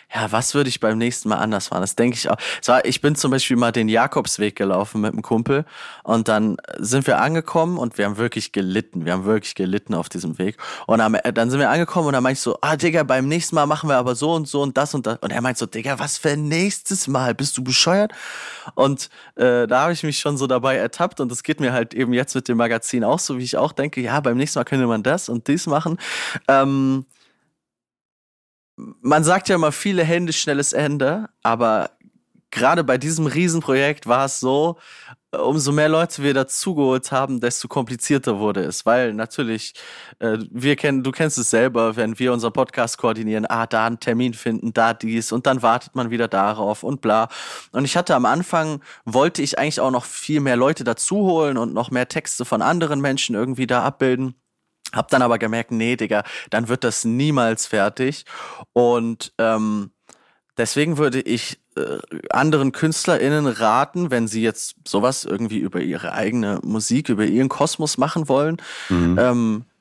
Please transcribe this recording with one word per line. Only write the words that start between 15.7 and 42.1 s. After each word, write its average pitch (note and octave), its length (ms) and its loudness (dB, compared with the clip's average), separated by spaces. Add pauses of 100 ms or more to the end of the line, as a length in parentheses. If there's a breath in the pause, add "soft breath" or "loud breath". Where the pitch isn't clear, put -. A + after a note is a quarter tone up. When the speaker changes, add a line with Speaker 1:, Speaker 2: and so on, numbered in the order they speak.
Speaker 1:
was D3 180 -6
für D#3 140 0
ein D3 160 -2
nächstes F#3 600 -2
Mal? C3 280 0
Bist C#3 200 -4
du C3 80 -4
bescheuert?“ F3+ 500 2 (600 loud breath)
Und, C3+ 360 2 (260 loud breath)
äh, A#2+ 320 4
da B2+ 180 4
hab F3 60 2
ich E3 120 -4
mich D3+ 160 -2
schon D3 180 -2
so C3 100 0
dabei B2+ 300 2
ertappt A#2+ 420 -2
und B2+ 120 -2
es A#2+ 120 -8
geht D3+ 160 -2
mir C3 140 2
halt A2+ 200 -2
eben B2 200 0
jetzt B2+ 220 0
mit B2+ 120 -4
dem A#2+ 100 2
Magazin A#2 460 0
auch C3+ 160 2
so, C3 180 -4
wie B2+ 60 -6
ich - 160 -4
auch D3 140 2
denke, C#3+ 280 -4
„Ja, B2 200 0
beim B2 160 2
nächsten D3 220 -2
Mal B2 60 2
könnte C3 220 0
man A2 160 0
das D3+ 260 0
und A#2+ 180 -6
dies E3 200 0
machen.“ D#3+ 300 0 (500 loud breath)
Ähm, C3+ 580 4 (1700 soft breath)
man D3+ 460 0
sagt F3+ 260 4
ja G3 60 4
immer, D#3+ 160 4
„Viele F#3 320 0
Hände, E3+ 300 0
schnelles C#3+ 400 0
Ende“, D3 560 0 (140)
aber A2+ 480 2 (600)
gerade D3+ 320 4
bei B2+ 140 2
diesem D#3 300 -2
Riesenprojekt D3+ 800 0
war B2+ 180 4
es - 140 -4
so, D3 380 2 (540 loud breath)
umso C#3 400 0
mehr D3+ 180 4
Leute D#3+ 340 0
wir C#3 100 2
dazugeholt C3+ 800 0
haben, C3 280 -2
desto A#2+ 280 -2
komplizierter B2 720 -2
wurde G2+ 240 0
es, - 240 -6
weil A#2+ 260 4
natürlich, A2+ 640 -6 (420 loud breath)
äh, A2 220 -2 (100)
wir C3 260 0
kennen, C#3 280 0
du C3 80 -4
kennst D#3 260 0
es A#2+ 140 -2
selber, A2+ 440 2
wenn A2+ 220 -2